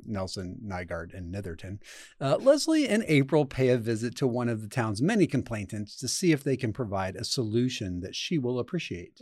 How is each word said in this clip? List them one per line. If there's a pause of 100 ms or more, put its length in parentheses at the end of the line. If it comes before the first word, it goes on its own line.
Nelson,
Nygaard,
and
Nitherton, (420)
uh,
Leslie
and
April
pay
a
visit
to
one
of
the
town's
many
complainants
to
see
if
they
can
provide
a
solution
that
she
will
appreciate.